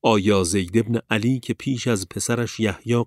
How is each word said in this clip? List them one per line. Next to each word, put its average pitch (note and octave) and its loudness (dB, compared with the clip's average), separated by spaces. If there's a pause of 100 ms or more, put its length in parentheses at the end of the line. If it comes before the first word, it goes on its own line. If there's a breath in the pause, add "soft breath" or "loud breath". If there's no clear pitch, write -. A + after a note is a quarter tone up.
آیا G#2 4
زید F#2 -2
ابن A2+ 0 (100)
علی A#2+ 2
که A#2 -6
پیش C3 -4
از G2 -2
پسرش A#2 -4
یحیی A2+ 0